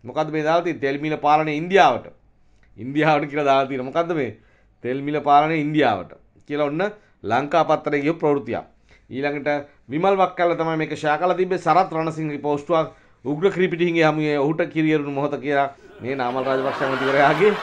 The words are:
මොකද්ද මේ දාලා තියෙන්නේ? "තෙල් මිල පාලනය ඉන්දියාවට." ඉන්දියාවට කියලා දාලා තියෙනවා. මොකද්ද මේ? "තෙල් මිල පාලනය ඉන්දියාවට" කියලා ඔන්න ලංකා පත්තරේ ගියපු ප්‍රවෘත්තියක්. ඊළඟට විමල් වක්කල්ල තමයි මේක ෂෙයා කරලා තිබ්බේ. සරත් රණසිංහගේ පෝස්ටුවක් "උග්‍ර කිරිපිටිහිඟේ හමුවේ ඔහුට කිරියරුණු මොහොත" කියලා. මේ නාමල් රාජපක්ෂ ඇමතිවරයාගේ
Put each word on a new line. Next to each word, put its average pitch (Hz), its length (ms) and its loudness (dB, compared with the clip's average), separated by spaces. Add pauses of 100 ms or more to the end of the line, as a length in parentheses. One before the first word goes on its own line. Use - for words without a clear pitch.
මොකද්ද 147 300 -4
මේ 156 120 -4
දාලා 165 220 0
තියෙන්නේ? 143 160 -6
"තෙල් 139 180 -2
මිල 156 180 -4
පාලනය 151 380 2
ඉන්දියාවට." 165 540 2 (680)
ඉන්දියාවට 147 520 0
කියලා 143 160 -4
දාලා 135 220 2
තියෙනවා. 131 220 -6
මොකද්ද 165 240 -2
මේ? 131 180 -4 (520)
"තෙල් 127 180 -4
මිල 147 200 -4
පාලනය 147 360 4
ඉන්දියාවට" 143 540 0 (300)
කියලා 147 260 -2
ඔන්න 156 160 -2 (380)
ලංකා 143 420 0
පත්තරේ 151 380 0
ගියපු 160 180 -2
ප්‍රවෘත්තියක්. 117 460 -2 (400)
ඊළඟට 143 440 -6 (360)
විමල් 180 320 0
වක්කල්ල 175 380 0
තමයි 160 220 -2
මේක 156 140 -4
ෂෙයා 151 260 -2
කරලා 175 200 0
තිබ්බේ. 185 200 0
සරත් 175 340 2
රණසිංහගේ 156 500 -4
පෝස්ටුවක් 147 500 0 (340)
"උග්‍ර 151 240 -2
කිරිපිටිහිඟේ 170 540 0
හමුවේ 151 340 2
ඔහුට 156 300 0
කිරියරුණු 156 440 0
මොහොත" 143 260 -2
කියලා. 139 320 0 (280)
මේ 127 180 -6
නාමල් 127 280 -2
රාජපක්ෂ 135 380 -2
ඇමතිවරයාගේ 139 800 2